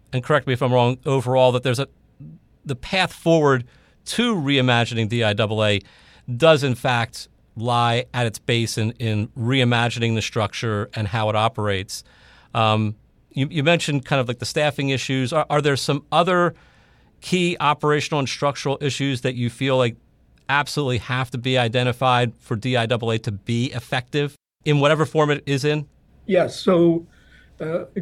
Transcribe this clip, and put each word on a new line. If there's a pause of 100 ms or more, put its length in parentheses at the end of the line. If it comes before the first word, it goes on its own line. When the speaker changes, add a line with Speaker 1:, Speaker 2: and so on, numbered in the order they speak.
(120)
Speaker 1:
and
correct
me
if
I'm
wrong,
overall,
that
there's
a, (800)
the
path
forward (420)
to
reimagining
D
I
double
A (540)
does,
in
fact, (260)
lie
at
its
base
in,
in (100)
reimagining
the
structure
and
how
it
operates. (520)
Um, (340)
you,
you
mentioned
kind
of,
like,
the
staffing
issues.
Are,
are
there
some
other (640)
key
operational
and
structural
issues
that
you
feel
like (520)
absolutely
have
to
be
identified
for
D
I
double
A
to
be
effective (300)
in
whatever
form
it
is
in? (420)
Speaker 2:
Yes.
So, (540)
uh, (160)